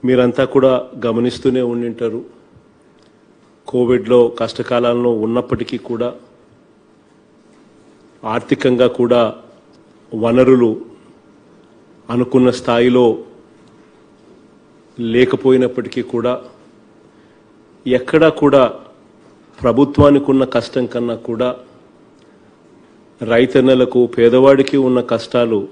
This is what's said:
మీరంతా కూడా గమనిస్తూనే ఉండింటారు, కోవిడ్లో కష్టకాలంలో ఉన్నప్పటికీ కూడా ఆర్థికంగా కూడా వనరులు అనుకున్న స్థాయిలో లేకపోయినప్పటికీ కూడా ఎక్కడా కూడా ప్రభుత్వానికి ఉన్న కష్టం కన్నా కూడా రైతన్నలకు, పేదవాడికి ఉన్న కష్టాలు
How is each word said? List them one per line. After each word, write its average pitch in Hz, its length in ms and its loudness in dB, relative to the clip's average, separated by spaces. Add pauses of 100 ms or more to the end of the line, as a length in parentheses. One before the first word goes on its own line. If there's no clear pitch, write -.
మీరంతా 123 380 2 (100)
కూడా 131 160 4 (340)
గమనిస్తూనే 120 640 -2
ఉండింటారు, 117 480 -6 (1500)
కోవిడ్లో 123 480 2 (220)
కష్టకాలంలో 120 720 -2 (140)
ఉన్నప్పటికీ 117 540 -4 (100)
కూడా 120 200 -6 (2250)
ఆర్థికంగా 127 520 0 (120)
కూడా 120 240 2 (1000)
వనరులు 120 460 4 (1500)
అనుకున్న 123 440 2
స్థాయిలో 123 460 2 (2000)
లేకపోయినప్పటికీ 127 1000 0
కూడా 120 220 -4 (1600)
ఎక్కడా 156 300 2 (140)
కూడా 139 200 4 (1000)
ప్రభుత్వానికి 139 720 2
ఉన్న 131 120 0 (100)
కష్టం 123 360 -4
కన్నా 120 240 -6 (120)
కూడా 120 200 -4 (1700)
రైతన్నలకు, 127 840 2 (160)
పేదవాడికి 135 600 4 (100)
ఉన్న 123 120 0 (140)
కష్టాలు 113 460 -2 (120)